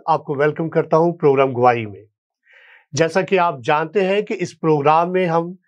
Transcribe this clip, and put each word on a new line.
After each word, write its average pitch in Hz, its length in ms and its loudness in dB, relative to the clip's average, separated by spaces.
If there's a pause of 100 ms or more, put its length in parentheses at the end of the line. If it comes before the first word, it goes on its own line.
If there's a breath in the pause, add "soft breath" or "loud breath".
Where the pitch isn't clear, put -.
आपको 151 260 -2
वेलकम 151 340 -2
करता 160 280 0
हूं 170 160 2
प्रोग्राम 139 400 2
गवाही 120 320 2
में। 98 180 -16 (920 soft breath)
जैसा 160 280 0
कि 185 180 0
आप 170 240 -2
जानते 156 400 0
हैं 196 220 0
कि 220 100 -6
इस 180 200 -6
प्रोग्राम 156 540 2
में 185 180 0
हम 170 280 -2 (120)